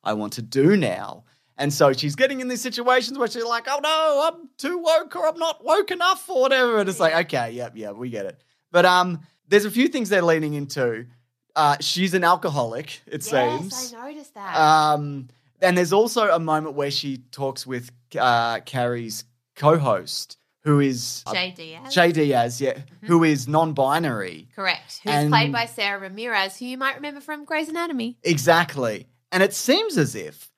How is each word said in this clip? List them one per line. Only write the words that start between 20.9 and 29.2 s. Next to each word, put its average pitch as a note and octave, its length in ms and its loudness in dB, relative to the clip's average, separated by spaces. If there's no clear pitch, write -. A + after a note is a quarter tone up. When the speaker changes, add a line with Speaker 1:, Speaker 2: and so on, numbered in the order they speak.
Speaker 1:
uh, - 60 -6
Speaker 2:
Shay F3+ 240 -4
Diaz. D#3+ 380 -14
Speaker 1:
Shay F3 180 4
Diaz, B2+ 480 0
yeah, C3+ 140 -2
Speaker 2:
Mm-hmm. - 320 -18
Speaker 1:
who E3 180 4
is C#3 240 2
non-binary. C#3 1080 0
Speaker 2:
Correct. - 480 -4
Who's D4+ 100 -2
Speaker 1:
And D3+ 180 2
Speaker 2:
played A#3+ 220 4
by A#3 120 -2
Sarah G3+ 360 -6
Ramirez, G3 580 -4
who B3 80 -12
you B3+ 100 -10
might C4+ 200 -4
remember C#4+ 260 -12
from D4 240 -12
Grey's D#4 240 -4
Anatomy. D#4 520 -6
Speaker 1:
Exactly. C#3+ 840 0